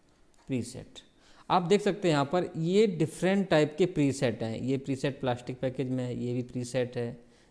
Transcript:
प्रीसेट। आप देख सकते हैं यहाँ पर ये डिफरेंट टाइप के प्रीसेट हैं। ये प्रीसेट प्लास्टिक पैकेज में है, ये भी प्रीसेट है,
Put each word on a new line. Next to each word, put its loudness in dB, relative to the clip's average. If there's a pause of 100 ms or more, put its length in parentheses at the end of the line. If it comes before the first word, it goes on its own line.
(480)
प्रीसेट। -8 (500)
आप 2
देख 4
सकते 0
हैं 4
यहाँ 4
पर 0
ये 4
डिफरेंट 0
टाइप 4
के 4
प्रीसेट 0
हैं। -4
ये 0
प्रीसेट -4
प्लास्टिक -4
पैकेज -4
में -2
है, -6
ये -4
भी -2
प्रीसेट -4
है, -6 (320)